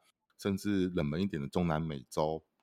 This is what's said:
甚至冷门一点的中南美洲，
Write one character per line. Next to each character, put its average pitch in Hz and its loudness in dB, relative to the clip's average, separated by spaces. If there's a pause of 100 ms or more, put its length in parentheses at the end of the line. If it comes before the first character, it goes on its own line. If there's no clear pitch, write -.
(380)
甚 101 0
至 95 2
冷 87 0
门 73 0
一 98 2
点 82 -4
的 69 -4
中 87 0
南 80 0
美 76 -6
洲， 78 -2 (200)